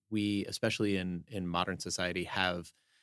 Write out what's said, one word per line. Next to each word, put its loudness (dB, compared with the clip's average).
we, 0
especially 2
in, -2
in -4
modern 0
society, -2
have 0